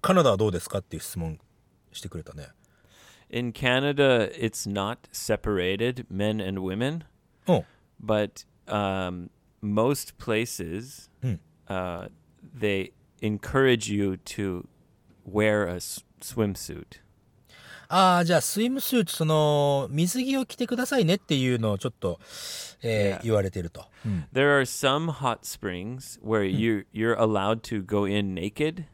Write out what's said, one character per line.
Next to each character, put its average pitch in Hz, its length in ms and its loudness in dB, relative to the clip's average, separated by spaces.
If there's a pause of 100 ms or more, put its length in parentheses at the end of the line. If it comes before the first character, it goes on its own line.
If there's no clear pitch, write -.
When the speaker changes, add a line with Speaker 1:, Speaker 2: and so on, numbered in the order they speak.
Speaker 1:
カ 185 120 2
ナ 175 100 6
ダ 127 80 6
は 98 60 4
ど 107 100 4
う 101 40 2
で 87 80 -2
す - 100 -10
か 98 100 -2
っ - 20 -4
て - 160 -14
い - 20 -8
う - 20 -12
質 - 160 -10
問 80 220 -6 (520)
し - 100 -16
て - 80 -12
く - 80 -12
れ 78 60 -10
た - 100 -18
ね。 73 140 -14 (800)
Speaker 2:
In 120 240 -6
Canada, 131 840 4
it's 113 320 -4
not 101 280 -2 (140)
separated, 104 1000 -2
men 104 360 0
and 95 140 -4
women. 120 420 -4 (440)
Speaker 1:
Oh. 165 180 2 (380)
Speaker 2:
But, 107 420 -2 (220)
um, 95 640 -4 (340)
most 110 540 0
places, 110 920 -6 (140)
Speaker 1:
Mm. 110 160 -2 (280)
Speaker 2:
uh, 92 420 -6 (480)
they 101 340 0 (300)
encourage 110 680 2
you 101 340 0
to 95 420 -6 (600)
wear 104 400 2
a 90 100 -4
s-, - 280 -12 (160)
swimsuit. - 640 -4 (1000)
Speaker 1:
あ 185 340 6
ー、 - 40 4
じ 175 80 2
ゃ 165 40 6
あ、 139 40 6
ス - 200 -2
イ 240 80 2
ム 269 120 -2
ス - 160 0
ー 202 80 4
ツ、 - 100 -8
そ 160 100 0
の、 147 680 4
水 175 320 0
着 269 140 0
を 254 80 0
着 - 100 -16
て 247 120 -2
く 240 80 -2
だ 254 100 0
さ 269 140 0
い 190 60 4
ね 156 100 4
っ - 40 -4
て - 180 -2
い 127 180 2
う 117 40 0
の 107 140 2
を 98 40 -2
ち 131 100 -6
ょ - 20 0
っ - 100 -8
と、 87 200 -4 (640)
え 104 300 2
ー、 85 60 -6
Speaker 2:
Yeah. - 40 -12
Speaker 1:
言 110 100 0
わ 104 80 4
れ 95 100 0
て 95 100 -6
る 85 100 -6
と。 - 140 -18 (200)
う 113 40 -2
ん。 92 240 -2
Speaker 2:
There 143 260 4
are 131 60 2
some 147 460 0
hot 127 300 -2
springs 104 800 -10
where 107 220 2
Speaker 1:
Mm. 95 60 2
Speaker 2:
you, 107 440 2
you're 113 240 2
allowed 110 440 2
to 104 240 -4
go 101 220 0
in 101 280 0
naked. 147 580 -4